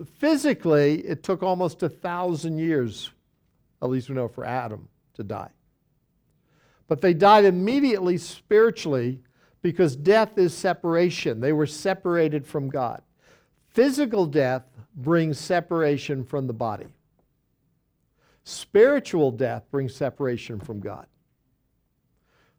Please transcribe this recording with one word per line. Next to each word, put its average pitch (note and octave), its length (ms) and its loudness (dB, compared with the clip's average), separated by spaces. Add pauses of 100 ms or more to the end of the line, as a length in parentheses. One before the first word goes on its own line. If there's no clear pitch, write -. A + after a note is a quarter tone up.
(160)
physically, F3 920 2
it D#3 160 -8
took F#3 200 -4
almost F3+ 400 -2
a E3+ 60 -2
thousand E3+ 720 -6
years, D3+ 520 -2 (720)
at B2+ 80 -2
least B2+ 180 -4
we C3+ 60 -8
know B2+ 140 -4
for B2 160 -12
Adam, A#2+ 440 -8 (260)
to - 80 -12
die. G2+ 280 -10 (1400)
But D#3+ 140 -2
they F3+ 120 4
died G3+ 300 8
immediately G3 720 2
spiritually D#3+ 1040 0 (400)
because E3 340 2
death G3+ 420 2
is F3+ 160 2
separation. E3+ 840 -2
They C3+ 120 0
were D3+ 140 0
separated E3 800 -2
from C#3 220 -6
God. C3 340 -6 (640)
Physical A#3+ 580 2
death C3 380 0 (320)
brings D#3 420 0
separation D#3 840 -2
from C3+ 240 -6
the B2 40 -6
body. A2+ 360 -8 (1500)
Spiritual G#3 880 2
death A#2 400 -6
brings C3+ 240 -4
separation B2 640 -6
from G#2 220 -12
God. F#2+ 260 -14 (1500)